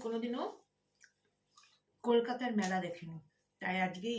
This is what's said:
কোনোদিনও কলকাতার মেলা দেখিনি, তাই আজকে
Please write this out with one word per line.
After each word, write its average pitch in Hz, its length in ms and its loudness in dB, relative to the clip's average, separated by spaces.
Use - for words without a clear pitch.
কোনোদিনও 233 380 -2
কলকাতার 240 520 4
মেলা 185 260 2
দেখিনি, 165 320 -8
তাই 185 140 0
আজকে 180 320 -4